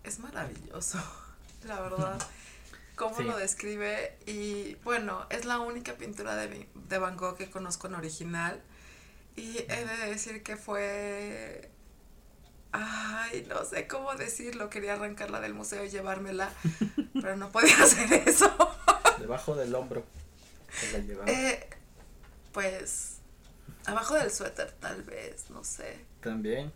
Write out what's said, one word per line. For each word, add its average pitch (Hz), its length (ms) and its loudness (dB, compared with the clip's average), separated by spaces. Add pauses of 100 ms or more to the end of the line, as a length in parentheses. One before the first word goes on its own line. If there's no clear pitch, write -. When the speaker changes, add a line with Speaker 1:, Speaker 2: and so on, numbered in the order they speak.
Speaker 1:
es 208 160 -8
maravilloso, - 800 -6 (340)
<laughs> - 340 -18
la 208 140 -6
verdad. 185 420 0
Speaker 2:
<laughs> - 720 -16
Speaker 1:
Cómo 220 220 -2
Speaker 2:
Sí. 240 60 0
Speaker 1:
lo 233 140 0
describe. 208 800 -2 (100)
Y, 208 560 -4
bueno, 214 460 0
es 240 160 -2
la 240 140 0
única 240 360 -6
pintura 208 400 -6
de 214 120 -2
Vin-, 202 200 -12 (220)
de 190 100 0
Van 185 180 -2
Gogh 180 200 -2
que 190 120 -10
conozco 185 380 -6
en 185 80 -6
original. 170 680 -4 (760)
Y 226 240 -8
he 233 260 -4
de 226 120 -4 (120)
decir 214 340 -6
que 214 140 -8
fue, 208 1120 -4 (1000)
ay, 220 760 -4
no - 160 -2
sé - 220 -4
cómo 269 280 -2
decirlo. 233 540 -4
Quería 202 240 -2
arrancarla 208 460 -4
del 214 140 -4
museo 208 300 -6
y 196 60 -4
llevármela, 190 640 -2 (340)
Speaker 2:
<laughs> - 280 -2
Speaker 1:
pero 190 240 0
no 196 140 -6
podía 233 240 12
<laughs> - 80 12
hacer 240 280 10 (160)
eso. 403 240 10 (680)
Speaker 2:
Debajo 135 360 -2
del 123 200 0
hombro 127 280 -2 (760)
se - 120 -2
la - 80 0
llevaba. 196 320 -2
Speaker 1:
Eh, 262 380 2 (840)
pues, - 680 -4 (680)
abajo 226 300 2
del 240 160 4
suéter, - 420 -4
tal - 300 -8
vez, - 460 -12
no - 140 -14
sé. - 420 -10 (160)
Speaker 2:
También. 117 540 -2